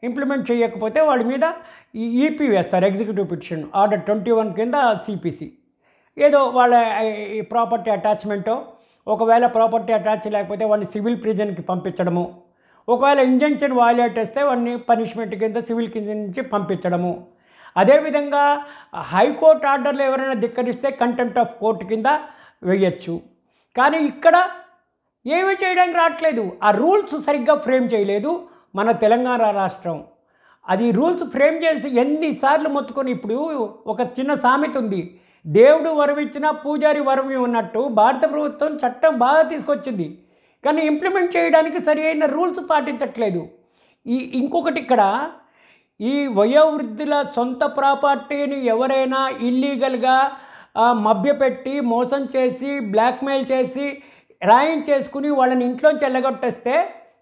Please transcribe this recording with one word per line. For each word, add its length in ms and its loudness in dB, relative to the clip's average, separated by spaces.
ఇంప్లిమెంట్ 460 -4
చేయకపోతే 500 0
వాడి 240 2
మీద 160 -2
ఈ 320 0
ఈపీ 220 0
వేస్తారు, 360 2
ఎగ్జిక్యూటివ్ 460 -2
పిటిషన్, 340 -8
ఆర్డర్ 280 2
ట్వంటీ 280 -2
వన్ 240 0
కింద 200 -2
సీపీసీ. 800 -2
ఏదో 260 6
వాళ్ళ, 580 4
ఈ 80 -6
ప్రాపర్టీ 500 -2
అటాచ్‌మెంటో, 760 -2
ఒకవేళ 380 4
ప్రాపర్టీ 460 0
అటాచ్ 400 -2
లేకపోతే 320 -4
వాడిని 220 0
సివిల్ 360 -4
ప్రిజన్కి 400 -2
పంపించడము, 800 -4
ఒకవేళ 320 4
ఇంజంక్షన్ 520 2
వయలేట్ 460 2
చేస్తే 240 -4
వాడిని 360 0
పనిష్మెంట్ 560 0
కింద 220 -2
సివిల్ 320 -4
కింద 200 -8
నుంచి 340 -6
పంపించడము. 840 -4
అదేవిధంగా 880 2
హైకోర్టు 680 2
ఆర్డర్లు 360 0
ఎవరైనా 300 -2
ధిక్కరిస్తే 680 -4
contempt 360 -2
of 80 2
court 240 -2
కింద 160 -4
వేయచ్చు. 580 -2
కానీ 220 4
ఇక్కడ 500 4
ఏమీ 260 0
చేయడానికి 460 0
రావట్లేదు, 540 0
ఆ 80 4
రూల్స్ 520 2
సరిగ్గా 320 2
ఫ్రేమ్ 400 0
చేయలేదు 540 -2
మన 180 0
తెలంగాణ 500 2
రాష్ట్రం. 640 -2
అది 220 2
రూల్స్ 340 2
ఫ్రేమ్ 400 0
చేసి 360 0
ఎన్నిసార్లు 680 0
మొత్తుకొని, 420 -4
ఇప్పుడు 240 -4
ఒక 140 -4
చిన్న 340 -4
సామెత 440 0
ఉంది, 420 -6
దేవుడు 440 6
వరం 280 0
ఇచ్చినా 320 -2
పూజారి 500 0
వరం 300 0
ఇవ్వనట్టు 580 -2
భారత 420 2
ప్రభుత్వం 460 -4
చట్టం 420 0
బాగా 240 4
తీసుకొచ్చింది, 760 -4
కానీ 180 0
ఇంప్లిమెంట్ 540 0
చేయడానికి 420 2
సరి 280 0
అయిన 200 -2
రూల్స్ 340 -2
పాటించట్లేదు. 760 -2
ఈ, 100 -2
ఇంకొకటి 460 -2
ఇక్కడ, 500 0
ఈ 260 -2
వయోవృద్ధుల 1000 2
సొంత 280 -2
ప్రాపర్టీని 1000 -2
ఎవరైనా 640 0
ఇల్లీగల్గా, 1040 0
ఆ, 160 4
మభ్యపెట్టి, 880 0
మోసం 560 -2
చేసి, 440 -2
బ్లాక్‌మెయిల్ 720 -2
చేసి, 520 -4
రాయించేసుకుని 840 2
వాళ్ళని 340 2
ఇంట్లోంచి 380 2
వెళ్ళగొట్టేస్తే 840 -2